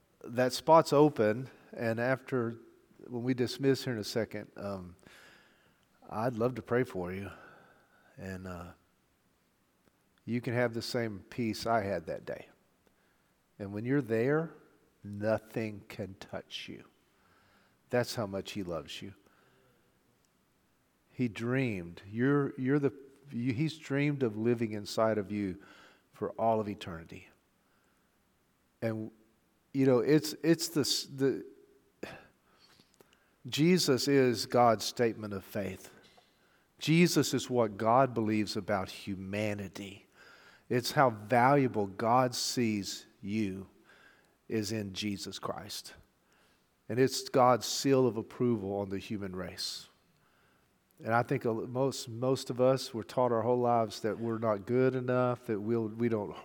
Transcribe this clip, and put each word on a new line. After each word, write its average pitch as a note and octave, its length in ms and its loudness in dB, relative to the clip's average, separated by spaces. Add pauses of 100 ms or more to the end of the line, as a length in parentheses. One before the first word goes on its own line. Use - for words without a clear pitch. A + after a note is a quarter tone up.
(240)
that B2 280 0
spot's D#3+ 400 6
open, C3+ 560 4 (280)
and A2+ 220 -2
after, A#2+ 580 -2 (520)
when A#2+ 140 -6
we B2+ 120 0
dismiss B2 500 0
here B2+ 100 -4
in A2 40 -4
a G#2 60 -4
second, G#2 420 -4 (100)
um, F#2+ 380 -10 (1160)
I'd A#2 260 -2
love B2 200 0
to A2 60 -10
pray B2 220 2
for F2+ 280 -6
you. G2 180 -8 (880)
And, F#2+ 280 -10
uh, F2 180 -12 (1600)
you A#2 140 -2
can A#2 140 -4
have A#2+ 200 2
the A#2 80 -6
same A2 480 -4
peace A2+ 360 -4
I A2+ 160 2
had G2 240 -4
that - 200 -10
day. - 200 -10 (1120)
And G2 140 -10
when G#2 120 -6
you're C#3 180 0
there, C3 480 0 (520)
nothing G#2 840 -4
can F#2+ 320 -10
touch - 480 -12
you. - 160 -16 (1040)
That's A#2+ 260 0
how A2+ 120 -4
much G2 260 -6
he G#2 100 -6
loves E2+ 380 -8
you. G2 140 -14 (2000)
He B2+ 180 -2
dreamed. G#2+ 840 -4
You're, C#3 480 2
you're C3 200 2
the, C#3 140 2 (400)
you, A#2+ 200 -2
he's D3 240 -2
dreamed C#3+ 460 -2
of A2 140 0
living A2+ 360 0
inside G#2+ 460 0
of G2 140 -4
you G2+ 240 -2 (560)
for - 200 -6
all A2+ 280 2
of G#2 80 -4
eternity. F2+ 580 -12 (1600)
And A2 280 -4 (600)
you C3+ 140 4
know, B2+ 140 6
it's, D3+ 420 4
it's D#3+ 260 2
the - 120 -2
s-, - 340 -2
the, C3 300 0 (2000)
Jesus D3 600 4
is B2+ 380 4
God's A#2+ 380 4
statement G#2+ 480 -2
of G2 120 -8
faith. F#2+ 460 -8 (880)
Jesus D#3+ 560 4
is B2+ 140 -2
what A2+ 280 2
God A#2+ 380 4
believes G#2+ 420 0
about F#2+ 340 -2
humanity. G2+ 1160 -8 (600)
It's B2 240 0
how C#3 180 4
valuable A#2 760 4
God A#2 480 2
sees G#2+ 720 -2 (160)
you G2 440 -4 (840)
is G#2+ 240 -2
in G#2 200 -6
Jesus G2 460 -6
Christ. - 560 -10 (960)
And A2+ 100 -4
it's C3 300 2
God's B2 380 6
seal C3 400 4
of A2 100 0
approval G#2+ 640 -2
on G2+ 100 -4
the G2 100 -4
human G2 380 -8
race. F2+ 500 -10 (1160)
And A2+ 100 0
I A#2 80 4
think C3 220 -2
a B2 40 0
l-, A2 200 -2
most, B2+ 400 -4
most B2+ 420 -2
of B2 100 -2
us C3 320 2
were G#2+ 120 -6
taught B2 280 0
our A2+ 100 2
whole B2 180 2
lives A#2 400 2
that G#2 180 -2
we're A2+ 200 -2
not G#2+ 280 0
good B2+ 280 2
enough, B2+ 520 0
that G#2+ 140 -2
we'll, A2+ 280 0
we A2+ 200 0
don't G#2 260 -2 (100)